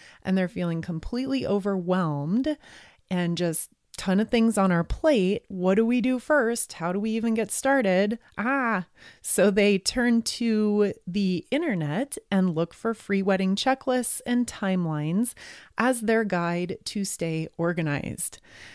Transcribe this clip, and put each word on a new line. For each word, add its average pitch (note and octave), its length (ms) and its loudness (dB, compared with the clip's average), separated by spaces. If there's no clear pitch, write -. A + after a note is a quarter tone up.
and F#3+ 120 0
they're F#3 120 2
feeling E3+ 340 -4
completely B3 640 -4
overwhelmed F#3 1120 0
and F3 260 -2
just E3+ 320 -2
ton G3 240 0
of A3+ 100 -2
things A3+ 260 4
on F#3+ 140 4
our E3+ 140 2
plate. G#3 600 2
What F#3+ 280 0
do A3+ 100 4
we A#3+ 160 2
do B3+ 160 0
first? A#3+ 560 0
How E3 180 -4
do F#3+ 80 -2
we A3 120 -2
even A3+ 240 0
get A3 160 -2
started? G#3+ 680 2
Ah, A3+ 500 -2
so G3+ 300 2
they G3+ 260 4
turn A#3 460 2
to G#3+ 720 0
the F#3 460 0
internet G#3+ 680 -2
and F#3 240 2
look E3 180 -2
for A3+ 220 -4
free G3 260 -2
wedding F#3+ 340 2
checklists B3+ 720 -2
and A#3+ 220 0
timelines F3+ 840 -2
as A#3+ 240 0
their A3+ 220 2
guide F3 640 -2
to G3+ 200 -4
stay D#3+ 420 -4
organized. E3 840 -4